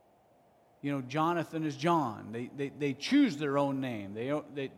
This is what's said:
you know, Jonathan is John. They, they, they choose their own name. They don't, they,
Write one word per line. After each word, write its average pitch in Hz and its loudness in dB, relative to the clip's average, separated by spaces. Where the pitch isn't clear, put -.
you 143 -2
know, 139 -2
Jonathan 156 0
is 147 -2
John. 131 2
They, 120 -6
they, 139 -6
they 139 -2
choose 240 4
their 143 2
own 139 2
name. 107 -6
They 117 -4
don't, 143 -4
they, 135 -6